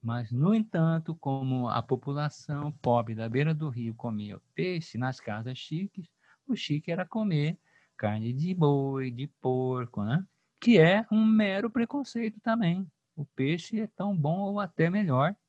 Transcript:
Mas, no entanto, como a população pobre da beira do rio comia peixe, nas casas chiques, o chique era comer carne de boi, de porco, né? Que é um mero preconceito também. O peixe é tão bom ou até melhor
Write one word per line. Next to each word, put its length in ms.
Mas, 300
no 240
entanto, 600
como 520
a 160
população 880
pobre 420
da 140
beira 260
do 140
rio 260
comia 460
peixe, 420
nas 220
casas 380
chiques, 500
o 80
chique 340
era 160
comer 540
carne 340
de 220
boi, 580
de 160
porco, 600
né? 240
Que 180
é 320
um 140
mero 440
preconceito 720
também. 500
O 120
peixe 540
é 80
tão 280
bom 240
ou 200
até 300
melhor 460